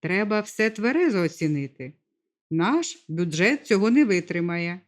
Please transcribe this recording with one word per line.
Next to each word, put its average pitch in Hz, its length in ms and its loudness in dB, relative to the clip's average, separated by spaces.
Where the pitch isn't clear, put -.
«Треба 202 400 -2
все 214 300 -2
тверезо 233 520 0
оцінити. 147 680 -4
Наш 220 580 -2
бюджет 170 580 0
цього 208 240 2
не 285 140 6
витримає». 175 840 -2